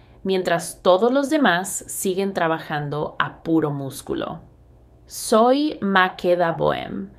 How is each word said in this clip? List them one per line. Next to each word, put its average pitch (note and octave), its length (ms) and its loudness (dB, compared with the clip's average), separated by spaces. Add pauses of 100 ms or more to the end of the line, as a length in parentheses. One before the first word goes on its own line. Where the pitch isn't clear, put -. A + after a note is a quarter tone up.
(240)
mientras F3+ 580 -2
todos G3 320 4
los C#4 160 2
demás F#3+ 560 0
siguen G3 480 -4
trabajando D#3+ 840 -2
a C#3+ 240 -6
puro D#3+ 260 2
músculo? C#3 720 -6 (640)
Soy C4 760 2
Makeda F#3 720 2
Boehm. D3 640 -4